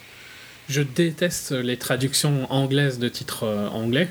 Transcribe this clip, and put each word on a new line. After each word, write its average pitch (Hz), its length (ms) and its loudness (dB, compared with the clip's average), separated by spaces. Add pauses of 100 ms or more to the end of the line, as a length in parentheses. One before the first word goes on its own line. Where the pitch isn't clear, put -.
(680)
Je 139 120 0
déteste 170 720 0
les 123 260 0
traductions 135 760 2
anglaises 135 460 2
de 120 100 0
titres, - 340 -6
euh, 104 240 0
anglais. 117 440 0